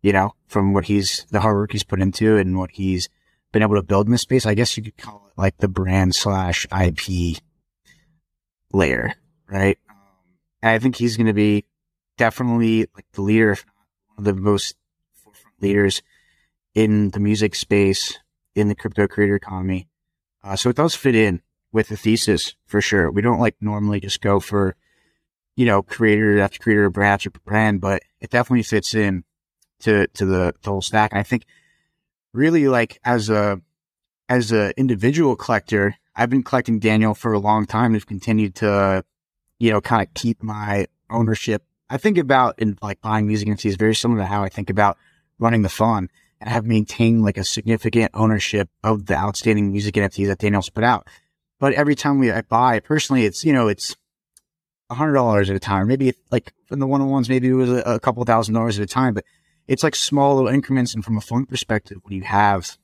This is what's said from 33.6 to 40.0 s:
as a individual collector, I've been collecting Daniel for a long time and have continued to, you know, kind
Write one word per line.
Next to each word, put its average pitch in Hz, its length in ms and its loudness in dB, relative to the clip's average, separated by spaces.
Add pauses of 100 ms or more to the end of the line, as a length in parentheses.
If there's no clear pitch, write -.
as 120 240 0
a 104 260 2
individual 131 560 0
collector, 104 600 -2 (180)
I've 120 160 0
been 131 140 0
collecting 120 340 -2
Daniel 110 340 2
for 110 200 -4
a 104 80 0
long 107 260 0
time 113 200 -2
and 113 100 2
have 101 100 -6
continued 107 500 -2
to, 98 480 0 (540)
you 117 140 2
know, 101 80 2
kind 107 260 0